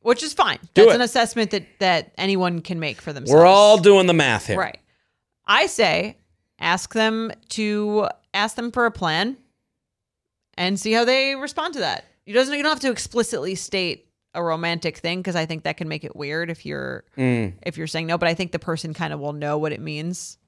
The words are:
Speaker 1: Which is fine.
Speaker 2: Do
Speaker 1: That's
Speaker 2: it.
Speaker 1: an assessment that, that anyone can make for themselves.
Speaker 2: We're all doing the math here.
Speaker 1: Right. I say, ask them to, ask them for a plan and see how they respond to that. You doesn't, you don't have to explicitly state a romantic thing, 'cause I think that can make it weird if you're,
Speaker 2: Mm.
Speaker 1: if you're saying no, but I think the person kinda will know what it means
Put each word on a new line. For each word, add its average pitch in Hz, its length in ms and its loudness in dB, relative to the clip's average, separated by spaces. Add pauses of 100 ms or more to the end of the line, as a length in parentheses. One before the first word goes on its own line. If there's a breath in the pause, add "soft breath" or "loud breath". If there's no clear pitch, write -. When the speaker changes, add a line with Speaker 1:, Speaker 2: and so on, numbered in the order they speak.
Speaker 1:
Which 240 200 0
is 311 120 -8
fine. 220 260 0 (160)
Speaker 2:
Do - 80 10
Speaker 1:
That's 233 100 10
Speaker 2:
it. - 20 6
Speaker 1:
an 240 60 2
assessment 233 500 0
that, 202 140 -6 (140)
that 180 400 0
anyone 180 420 -2
can 165 180 -8
make 147 220 -8
for 156 120 -12
themselves. 135 260 0
Speaker 2:
We're 170 80 10
all 208 320 10
doing 190 260 8
the 175 80 4
math 131 340 2
here. 110 120 -2
Speaker 1:
Right. - 200 -6 (680)
I 262 180 4
say, 185 520 -2 (420)
ask 175 340 -4
them 220 380 -2 (180)
to, 208 580 -2 (280)
ask 208 200 -2
them 240 160 -8
for 240 140 0
a 226 60 0
plan 185 460 -4 (1160)
and 185 240 -4
see 220 120 -4
how 233 140 2
they 269 300 0
respond 294 400 -8
to 269 40 -8
that. 139 260 -6 (220)
You 202 80 -14
doesn't, 269 200 0
you 285 80 -4
don't 311 100 0
have 277 80 -6
to 262 100 -2
explicitly 190 640 -6
state 180 520 -6 (260)
a 175 80 -6
romantic 170 560 -4
thing, 180 240 -6
'cause 180 140 -6
I 160 100 -2
think 160 180 -10
that 156 140 -6
can 160 120 -10
make 156 160 -10
it - 100 -14
weird 156 340 -8
if 160 160 -12
you're, 135 380 -10 (140)
Speaker 2:
Mm. 120 360 -2 (100)
Speaker 1:
if 170 140 -10
you're 160 80 -8
saying 160 220 -6
no, 170 100 -2
but 170 120 0
I 170 40 0
think 175 200 -6
the 170 60 -6
person 160 340 -8
kinda 151 240 -8
will 147 160 -8
know 147 240 -6
what 156 160 -4
it - 80 -10
means 156 560 -10 (100)